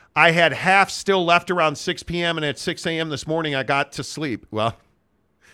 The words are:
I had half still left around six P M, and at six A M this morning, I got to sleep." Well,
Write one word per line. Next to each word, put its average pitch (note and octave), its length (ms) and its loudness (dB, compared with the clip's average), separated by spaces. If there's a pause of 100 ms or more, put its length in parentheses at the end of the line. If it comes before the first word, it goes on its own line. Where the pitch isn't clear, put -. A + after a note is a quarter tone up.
(160)
I E3 140 6
had E3 220 4
half F#3+ 380 2
still F#3+ 340 0
left E3+ 260 4
around D#3 260 2
six - 260 -6
P F3 200 -4
M, E3 160 0
and D3+ 60 -4
at C#3+ 140 -4
six - 280 -6
A E3 120 -2
M D#3+ 120 -2
this C#3 160 -8
morning, D#3 280 -2
I C3+ 100 -2
got C#3 280 0
to D3 120 -8
sleep." C#3 460 -6
Well, G#2+ 260 -2 (760)